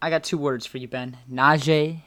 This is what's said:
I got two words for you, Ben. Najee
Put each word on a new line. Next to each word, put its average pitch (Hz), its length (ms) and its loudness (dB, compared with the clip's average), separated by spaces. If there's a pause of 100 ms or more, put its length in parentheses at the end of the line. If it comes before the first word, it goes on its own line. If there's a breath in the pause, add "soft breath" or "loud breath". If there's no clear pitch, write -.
I 160 80 -2
got 160 140 0
two - 120 -4
words 139 300 -2
for - 100 -12
you, 127 120 -10
Ben. 127 280 -10 (160)
Najee 151 760 2